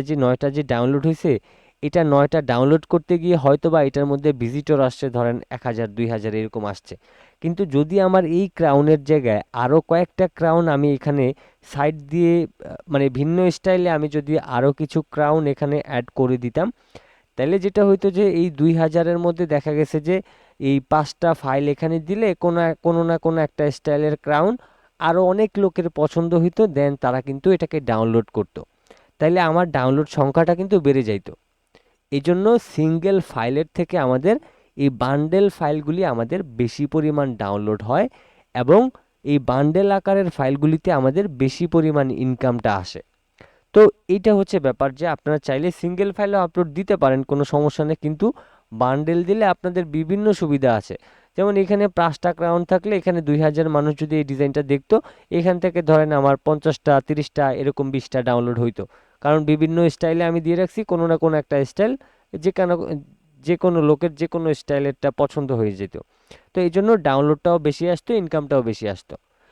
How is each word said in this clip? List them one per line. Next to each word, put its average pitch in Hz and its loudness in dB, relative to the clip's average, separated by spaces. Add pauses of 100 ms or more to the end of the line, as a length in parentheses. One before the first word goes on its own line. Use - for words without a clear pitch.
যে 151 -2
নয়টা 127 0
যে 151 -2 (100)
ডাউনলোড 127 0
হয়েছে, 160 0 (540)
এটা 170 0 (120)
নয়টা 143 4 (120)
ডাউনলোড 139 2 (100)
করতে 175 0 (100)
গিয়ে 175 2
হয়তো 143 2
বা 160 4 (100)
এটার 143 -2
মধ্যে 143 0 (120)
ভিজিটর 139 -2
আসছে 127 -6 (120)
ধরেন 120 0 (180)
এক 120 -12
হাজার 113 -4 (100)
দুই 117 -2
হাজার 110 -6
এরকম 110 -6
আসছে, - -14 (480)
কিন্তু 170 -4 (140)
যদি 156 0 (120)
আমার 185 4 (140)
এই 196 0 (120)
ক্রাউনের 147 4
জায়গায় 131 0 (220)
আরও 131 4 (140)
কয়েকটা 175 0 (120)
ক্রাউন 165 2 (100)
আমি 143 2 (100)
এখানে 143 0 (460)
সাইড 147 -2 (160)
দিয়ে, 170 2 (100)
আহ, - -14 (180)
মানে 139 2 (140)
ভিন্ন 156 0 (180)
স্টাইলে 180 0
আমি 151 -2 (100)
যদি 147 -4 (220)
আরও 127 2 (100)
কিছু 156 -4 (140)
ক্রাউন 151 0 (100)
এখানে 143 -2 (120)
অ্যাড 123 -4 (140)
করে 127 2
দিতাম, 151 -2 (680)
তাহলে 147 0 (100)
যেটা 202 0
হইতো 196 2 (100)
যে 208 2 (160)
এই 180 2 (120)
দুই 156 4 (100)
হাজারের 165 0
মধ্যে 175 -2 (100)
দেখা 147 -2
গেছে 156 -2 (100)
যে 185 0 (440)
এই 139 2 (140)
পাঁচটা 156 0 (120)
ফাইল 139 -2
এখানে 165 -2 (120)
দিলে 214 0 (160)
কোনো 175 0 (100)
এক, 156 -4 (100)
কোনো 170 2
না 165 0 (100)
কোনো 165 0 (100)
একটা - -6 (140)
স্টাইলের 151 0 (100)
ক্রাউন 156 2 (460)
আরও 170 2 (120)
অনেক 208 0 (140)
লোকের 175 0
পছন্দ 165 -2 (120)
হইতো, 175 0 (140)
then 143 0 (120)
তারা 127 0
কিন্তু 139 -4
এটাকে 160 -4 (120)
ডাউনলোড 113 0 (100)
করতো, - -6 (580)
তাইলে 170 2 (100)
আমার 170 2 (100)
ডাউনলোড 135 0
সংখ্যাটা 156 2
কিন্তু 190 -2 (100)
বেড়ে 135 2
যাইতো। 101 -6 (800)
এই 139 -2
জন্য 185 2
সিঙ্গেল 165 0
ফাইলের 135 -4
থেকে 180 -4
আমাদের 135 2 (400)
এই 139 0
বান্ডেল 147 0
ফাইলগুলি 156 -4
আমাদের 127 -2
বেশি 120 -4
পরিমাণ 147 -2
ডাউনলোড 104 -4
হয় 156 0 (460)
এবং 165 4 (340)
এই 143 0
বান্ডেল 147 0
আকারের 196 0
ফাইলগুলিতে 147 0
আমাদের 143 0
বেশি 135 -2
পরিমাণ 156 2
ইনকামটা 123 -2
আসে। 92 -10 (720)
তো 214 10 (180)
এইটা 208 2
হচ্ছে 196 0
ব্যাপার 135 -2
যে 156 -4
আপনারা 151 -2
চাইলে 147 -4
সিঙ্গেল 180 -4
ফাইলও 202 -2
আপলোড 175 -2
দিতে 190 -2
পারেন, 135 2
কোনো 143 -2
সমস্যা 147 0
নেই, 156 -2
কিন্তু 156 -2 (400)
বান্ডেল 147 0
দিলে 208 0
আপনাদের 180 -2
বিভিন্ন 165 -2
সুবিধা 139 0
আছে। - -6 (420)
যেমন 202 0
এখানে 202 2
পাঁচটা 175 -2
ক্রাউন 170 -2
থাকলে 185 0
এখানে 175 0
দুই 147 0
হাজার 156 0
মানুষ 151 0
যদি 156 -4
এই 151 0
ডিজাইনটা 139 -2
দেখতো, 143 0 (300)
এখান 175 0
থেকে 180 -2
ধরেন 156 4
আমার 139 2
পঞ্চাশটা, 151 0
তিরিশটা, 147 -2
এরকম 135 -4
বিশটা 131 -4
ডাউনলোড 120 0
হইতো, 117 -4 (380)
কারণ 151 2
বিভিন্ন 160 2
স্টাইলে 170 -2
আমি 170 -2
দিয়ে 165 -2
রাখছি, 185 -2
কোনো 170 -2
না 165 2
কোনো 156 0
একটা 143 -2
স্টাইল 220 -2 (380)
যে 170 -2
কোনো, 180 0 (680)
যে 165 0
কোনো 175 2
লোকের 151 2
যে 165 -4
কোনো 160 -2
স্টাইলেরটা 139 -4
পছন্দ 139 -2
হয়ে 113 -2
যেত। 95 -10 (560)
তো 185 0
এই 175 2
জন্য 196 2
ডাউনলোডটাও 147 2
বেশি 151 -2
আসতো, 175 -4
ইনকামটাও 151 0
বেশি 113 -4
আসতো। - -10 (360)